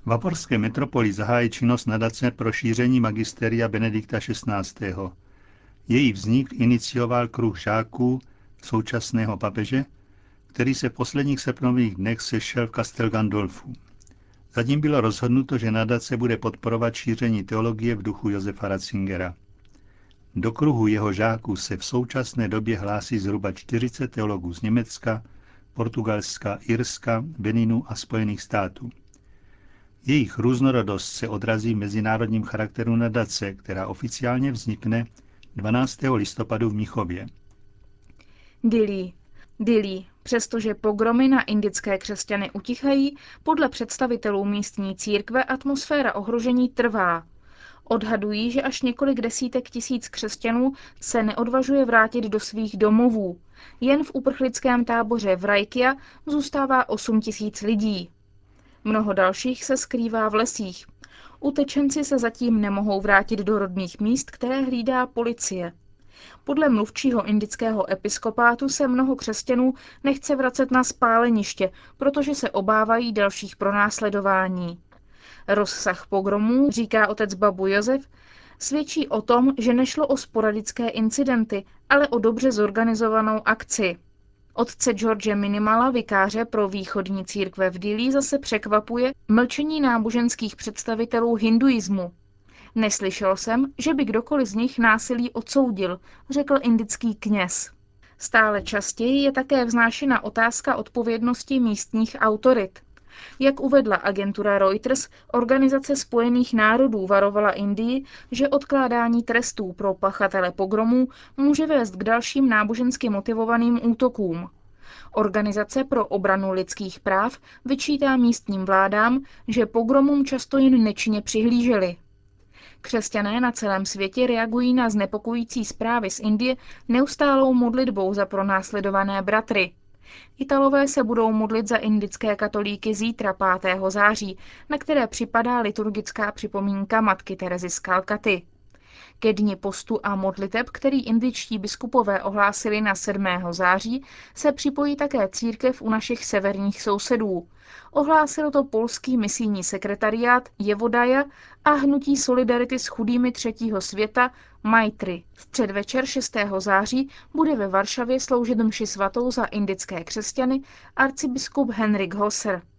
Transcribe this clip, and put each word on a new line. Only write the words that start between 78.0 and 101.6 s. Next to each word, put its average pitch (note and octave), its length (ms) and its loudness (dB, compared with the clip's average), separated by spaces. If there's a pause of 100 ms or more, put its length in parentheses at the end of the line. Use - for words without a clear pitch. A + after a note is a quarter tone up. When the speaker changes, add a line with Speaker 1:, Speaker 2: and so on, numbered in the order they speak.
Speaker 2:
svědčí D4 500 -4
o A3 140 -2
tom, B3+ 360 4
že A#3+ 160 2
nešlo C4 320 0
o C#4 100 2
sporadické A3 720 -2
incidenty, A3 760 0 (260)
ale C#4+ 180 6
o A#3+ 100 0
dobře A#3 340 2
zorganizovanou A3 920 2
akci. G#3 520 -2 (580)
Otce - 380 0
George G#3+ 420 0
Minimala, G#3+ 560 2
vikáře G#3+ 540 0
pro G#3+ 240 0
východní F#3+ 560 -4
církve F#3+ 460 -2
v F3+ 80 -12
Dili, G#3+ 340 -2
zase C#4 260 0
překvapuje A3+ 760 0 (160)
mlčení D4 520 2
náboženských A#3 760 0
představitelů A#3 800 -2
hinduismu. A3 800 2 (600)
„Neslyšel G3+ 640 0
jsem, A#3+ 420 0
že D4+ 160 0
by C#4 100 2
kdokoliv A3+ 440 0
z G3 60 -12
nich A#3+ 240 -2
násilí A#3 520 2
odsoudil,“ G3 720 0 (300)
řekl C#4+ 320 0
indický A3+ 520 0
kněz. G3+ 560 -2 (480)
Stále G#3+ 440 2
častěji A#3 600 0
je C#4 100 4
také C4+ 320 0
vznášena A#3 600 2
otázka A#3 520 0
odpovědnosti A#3 840 -2